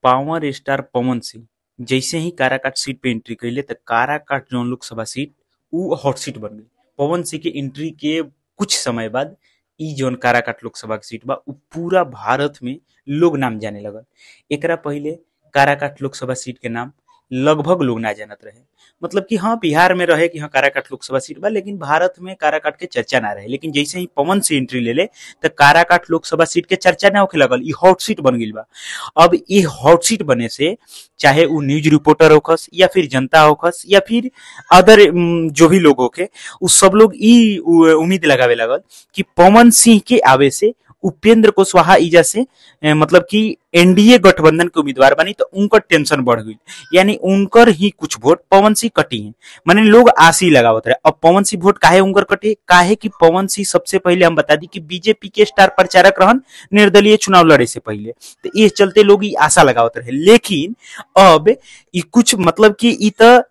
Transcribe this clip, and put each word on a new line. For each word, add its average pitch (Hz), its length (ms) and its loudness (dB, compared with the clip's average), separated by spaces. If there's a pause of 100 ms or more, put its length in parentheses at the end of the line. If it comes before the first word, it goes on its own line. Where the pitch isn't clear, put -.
पावर 143 500 -4
स्टार 135 280 -8
पवन 127 400 -8
सिंह 117 260 -20 (340)
जैसे 131 380 -8
ही 165 120 -10
काराकाट 135 460 -6
सीट 131 260 -12
पे 127 80 -6
एंट्री 113 240 -10
कैले, 120 280 -12
तो 120 120 -14 (120)
काराकाट 139 640 -8
जौन 123 180 -8
लोकसभा 113 340 -14
सीट, 139 280 -14 (400)
उ 170 220 -8
हॉट 135 220 -8
सीट - 220 -16
बन 107 100 -18
गई। 107 180 -20 (320)
पवन 165 240 -6
सिंह 156 200 -14
के 156 160 -10
एंट्री 143 320 -12
के 156 320 -10 (340)
कुछ - 220 -8
समय 113 300 -10
बाद 139 280 -10 (440)
ई 156 140 -12
जौन 131 200 -8
काराकाट 120 500 -6
लोकसभा 110 320 -14
के 107 100 -18
सीट 113 200 -18
बा, 120 80 -8
उ - 180 -18
पूरा 175 520 -6
भारत 131 580 -8
में 131 140 -12 (320)
लोग 151 300 -2
नाम 120 200 -8
जाने 104 220 -14
लगल। 104 240 -18 (480)
एकरा 165 240 -8
पहिले 147 340 -12 (440)
काराकाट 143 480 -4
लोकसभा 131 320 -12
सीट 123 240 -18
के - 100 -14
नाम 120 240 -12 (400)
लगभग 151 500 -4
लोग 120 180 -6
ना 110 120 -8
जानत 104 320 -16
रहे। 107 180 -20 (420)
मतलब 190 240 -8
कि 220 80 -6
हाँ, 220 260 -6
बिहार 175 320 0
में 180 120 -6
रहे 165 220 0
कि 165 100 -12
हाँ, 147 100 -16
काराकाट 139 380 -4
लोकसभा 131 320 -10
सीट 165 200 -14
बा, 196 100 -8
लेकिन 202 300 -10
भारत 165 420 -4
में 185 160 -20
काराकाट 151 400 -6
के 180 100 -18
चर्चा 127 340 -6
ना 107 120 -10
रहे। 101 140 -16
लेकिन 139 260 -12
जैसे 147 260 -8
ही 180 180 -12
पवन 175 240 -4
सिंह 147 200 -6
एंट्री 127 200 -8
ले 117 120 -6
ले, 160 140 -4 (360)
तो 160 60 -4
काराकाट 165 640 0
लोकसभा 165 340 -4
सीट 175 220 -6
के 185 100 -4
चर्चा 185 320 -2
ना 202 120 0
होखे 190 180 -4
लगल, 127 260 0
ई 160 60 -10
हॉट 180 300 2
सीट 214 200 -8
बन 127 180 -2
गइल 110 140 -8
बा। 107 140 -18 (500)
अब 170 220 4 (120)
ई 196 100 2
हॉट 160 420 0
सीट - 200 -4
बने 120 260 -4
से 165 280 -6 (420)
चाहे 151 260 2
उ 151 160 -4
न्यूज 147 280 -2
रिपोर्टर 151 440 4
होखस 160 420 0
या 180 120 0
फिर 180 200 -2
जनता 131 340 0
होखस 151 480 0
या 196 120 2
फिर 233 300 -6 (440)
other, 185 360 8
उम, 170 400 -4
जो 156 180 2
भी 185 100 2
लोग 147 220 2
होखे, 165 280 -6 (340)
उ 180 60 -4
सब 190 260 2
लोग 214 220 4
ई 220 420 4
उ-, 165 340 4
उम्मीद 165 320 -2
लगावे 123 300 2
लगल 117 260 -6 (340)
कि - 80 -8
पवन 214 480 4
सिंह 220 360 4
के 240 120 0
आवे 135 320 2
से, 214 240 -4 (280)
उपेंद्र 214 480 2
कुशवाहा 185 460 2
इजा 170 260 2
से, 220 240 -4 (380)
ए, 151 100 0
मतलब 156 360 2
कि 214 260 -2 (180)
एनडीए 185 440 6
गठबंधन 175 500 2
के 160 120 -6
उम्मीदवार 135 340 2
बनी, 165 180 -4
तो - 120 -6
उनकर 202 340 0
टेंशन 151 420 -2
बढ़ 120 200 -2
गई। 110 160 -16 (380)
यानी 190 200 2
उनकर 196 540 2
ही 190 220 0
कुछ - 300 -14
वोट 151 200 0 (100)
पवन 202 240 4
सिंह 226 220 -6
कटी 110 260 -4
हैं। 107 120 -18 (340)
माने 196 140 4
लोग 226 360 6
आशी 165 320 4
लगावत 117 360 2
रहे। 117 80 0 (120)
अब 156 160 0
पवन 180 200 2
सिंह 196 200 -6
वोट 196 160 0
काहे 175 220 4
उनकर 190 240 0
कटे? 208 320 -4 (120)
काहे 180 260 4
कि 214 140 -10
पवन 180 380 0
सिंह 196 200 -8
सबसे 175 320 -2
पहले 180 260 0
हम 170 120 0
बता 151 200 0
दी 151 160 -10
कि 196 80 -16
बीजेपी 185 480 -6
के 208 160 0
स्टार 196 240 2
प्रचारक 185 520 2
रहन 233 220 2 (300)
निर्दलीय 202 440 4
चुनाव 185 280 2
लड़े 143 220 4
से 113 140 -12
पहले, 107 320 -12 (320)
तो - 120 -10
इस 208 160 2
चलते 202 300 2
लोग 202 220 4
ई 208 80 -6
आशा 151 300 0
लगावत 117 340 0
रहे। 120 140 -14
लेकिन 175 640 -2 (400)
अब 185 400 4 (380)
ई 180 60 -4
कुछ - 340 0
मतलब 208 400 0
कि 233 260 -2
ई 208 120 -2 (100)
त 240 280 6